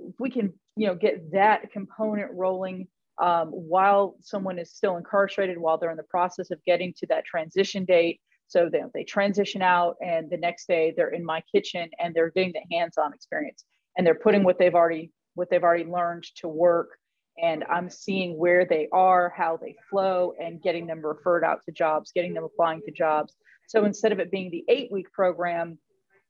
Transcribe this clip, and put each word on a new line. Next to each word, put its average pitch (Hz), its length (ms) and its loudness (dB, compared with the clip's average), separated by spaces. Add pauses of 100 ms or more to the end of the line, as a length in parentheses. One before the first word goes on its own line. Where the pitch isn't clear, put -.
if 185 100 -16
we 254 100 -4
can, 208 240 -4 (240)
you 214 80 -2
know, 190 80 0
get 175 380 -4
that 202 400 2
component 208 600 -6
rolling, 185 560 -6 (320)
um, 170 300 2
while 190 720 2
someone 190 380 -8
is 170 120 -12
still 190 260 -2
incarcerated, 190 600 0
while 160 220 0
they're 165 100 -2
in 160 80 -8
the 156 60 -12
process 180 480 -4
of 165 140 -10
getting 180 320 0
to 175 100 -10
that 160 180 -2
transition 185 580 -2
date. 170 380 4 (260)
So 170 240 2
they, 151 120 0 (100)
they - 100 -6
transition 202 600 -2
out 175 400 2
and 165 260 -4
the 175 80 -6
next 175 300 -6
day 165 280 2
they're 170 140 0
in 170 160 -6
my 160 160 -4 (100)
kitchen 180 380 -2 (100)
and 170 140 -4
they're 165 160 2
getting 185 240 -2
the 170 220 -8
hands-on 160 360 -2
experience - 540 -10 (320)
and 185 80 2
they're 165 80 6
putting 202 300 4
what 180 160 2
they've 180 160 4
already, 165 360 2 (220)
what 175 160 -4
they've 180 140 2
already 170 220 2
learned 170 400 -4 (100)
to - 120 -12
work. 170 420 2 (520)
And 160 220 0
I'm 180 260 -4
seeing 185 480 -6
where 175 260 6
they 160 300 0
are, 180 420 4
how 165 220 -2
they - 180 -14 (140)
flow, 185 500 0
and 165 220 -10
getting 170 240 -2
them 160 180 -10
referred 156 400 0
out 160 220 0
to 170 60 -14
jobs, 156 420 -2
getting 180 220 -2
them 165 80 -6
applying 160 400 -2
to 170 80 -14
jobs. 156 440 -2 (320)
So 220 160 2
instead 208 280 0
of 196 80 -4
it 180 100 -4
being 185 220 -6
the 165 180 -8
eight-week 202 420 -2
program 170 680 -2 (500)